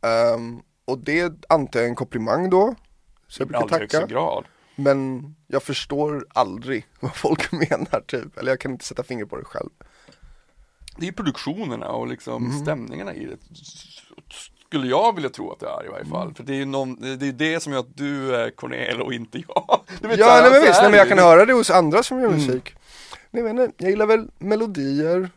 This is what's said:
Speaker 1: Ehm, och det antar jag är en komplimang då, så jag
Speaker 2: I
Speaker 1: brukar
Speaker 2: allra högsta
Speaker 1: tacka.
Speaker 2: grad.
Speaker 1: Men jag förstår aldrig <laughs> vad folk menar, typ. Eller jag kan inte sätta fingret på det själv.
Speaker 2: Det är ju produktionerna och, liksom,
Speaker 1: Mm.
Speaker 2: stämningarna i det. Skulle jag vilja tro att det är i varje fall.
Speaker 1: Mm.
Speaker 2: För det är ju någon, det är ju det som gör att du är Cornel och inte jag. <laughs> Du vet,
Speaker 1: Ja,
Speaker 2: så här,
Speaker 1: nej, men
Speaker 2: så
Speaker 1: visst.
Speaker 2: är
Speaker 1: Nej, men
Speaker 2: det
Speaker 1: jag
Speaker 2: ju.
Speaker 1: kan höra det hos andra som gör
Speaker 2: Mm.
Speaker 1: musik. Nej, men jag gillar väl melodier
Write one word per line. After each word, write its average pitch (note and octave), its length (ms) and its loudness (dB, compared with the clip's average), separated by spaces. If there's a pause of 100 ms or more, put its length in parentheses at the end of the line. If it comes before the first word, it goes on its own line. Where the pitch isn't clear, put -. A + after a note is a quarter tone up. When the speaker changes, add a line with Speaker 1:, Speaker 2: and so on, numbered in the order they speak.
Speaker 1:
Ehm, A#2 580 -2 (240)
och C3 140 -6
det D#3+ 500 -4
antar C#3 320 0
jag A#2 40 2
är A#2+ 40 -2
en A#2+ 60 -6
komplimang B2+ 560 -4
då, G3+ 240 4 (540)
så - 140 -10
jag - 40 -4
Speaker 2:
I - 20 -14
Speaker 1:
brukar A#2+ 140 -2
Speaker 2:
allra A2+ 160 -2
högsta G#2+ 220 -4
Speaker 1:
tacka. F3+ 120 -8
Speaker 2:
grad. D3 320 -4 (320)
Speaker 1:
Men C#3 580 -2 (120)
jag C3+ 160 -4
förstår C#3+ 720 -6
aldrig A#2 580 -4
<laughs> - 80 -20
vad - 160 -8
folk - 360 -4
menar, D3 540 -4
typ. - 320 -10
Eller C3 140 -4
jag B2+ 80 -4
kan C3+ 120 -8
inte B2+ 120 -14
sätta - 180 -10
fingret A2 280 -10
på - 60 -12
det - 80 -14
själv. - 260 -12 (1300)
Speaker 2:
Det - 60 -12
är E3+ 40 -8
ju F#3 60 -10
produktionerna D#3 760 -8
och, A#2+ 200 -8
liksom, A#2+ 380 -10
Speaker 1:
Mm. C3+ 160 -6
Speaker 2:
stämningarna D3 520 -8
i - 100 -14
det. - 120 -14 (1300)
Skulle C#3 220 -6
jag G3 260 0
vilja C#3+ 160 -6
tro F2 220 -12
att - 80 -18
det - 60 -12
är - 200 -10
i - 20 -14
varje - 180 -14
fall. - 160 -8
Speaker 1:
Mm. - 120 -12
Speaker 2:
För A#2+ 100 -20
det C3+ 80 -8
är C3+ 40 -6
ju C3+ 80 -6
någon, C3+ 360 -8
det B2+ 80 -12
är C3+ 180 -8
ju C#3 60 -4
det D#3+ 280 -4
som D3+ 120 -10
gör C3 80 -2
att B2 160 -12
du C#3 400 -6
är A#2 140 -2
Cornel B2 520 -8
och - 120 -8
inte A#2 240 -12 (100)
jag. - 320 0 (100)
<laughs> F#3 100 -16
Du G#3+ 80 -8
vet, A3 100 0
Speaker 1:
Ja, G#3+ 80 8
Speaker 2:
så A#3+ 60 10
här, A#3+ 100 10
Speaker 1:
nej, B3+ 80 10
men C4+ 100 8
Speaker 2:
så D#4 60 6
Speaker 1:
visst. F#3+ 120 8
Speaker 2:
är - 40 8
Speaker 1:
Nej, G#3 80 8
men - 20 6
Speaker 2:
det G#3 60 8
Speaker 1:
jag F#3+ 80 10
Speaker 2:
ju. - 20 -2
Speaker 1:
kan F#3+ 100 4
höra F3 260 10
det B3 80 4
hos A#3 180 2
andra F3 320 4
som B3+ 180 -4
gör B3 80 0
Speaker 2:
Mm. E3 180 2
Speaker 1:
musik. B2+ 280 -6 (560)
Nej, A#3 120 -6
men A#3 340 -2
jag F3+ 140 -2
gillar G#3+ 160 2
väl A3 320 2
melodier F3+ 1000 -2